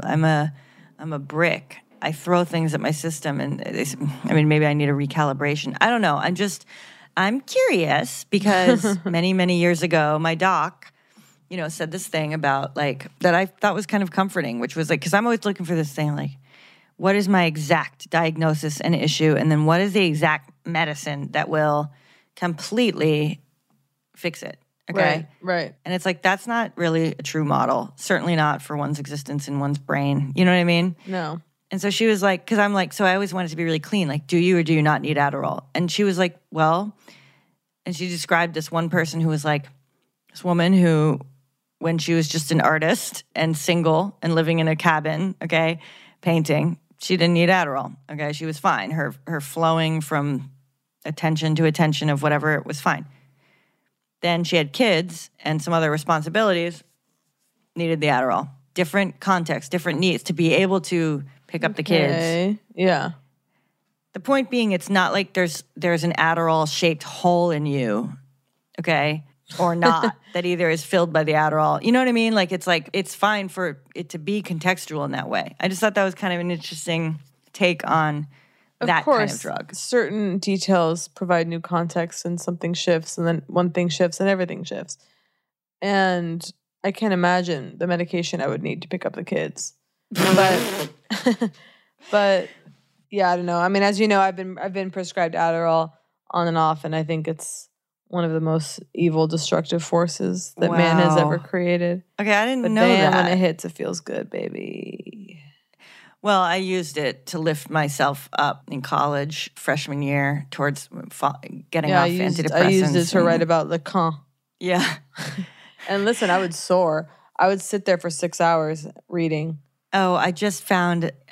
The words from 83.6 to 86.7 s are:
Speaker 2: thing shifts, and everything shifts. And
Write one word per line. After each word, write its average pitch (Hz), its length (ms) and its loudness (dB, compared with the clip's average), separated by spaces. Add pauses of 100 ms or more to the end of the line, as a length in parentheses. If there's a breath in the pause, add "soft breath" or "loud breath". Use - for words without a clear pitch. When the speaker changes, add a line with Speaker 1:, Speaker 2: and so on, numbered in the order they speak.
Speaker 2:
thing 175 180 0
shifts, 170 300 0
and 196 100 2
everything 180 340 -2
shifts. - 340 -10 (840)
And 180 680 0 (340)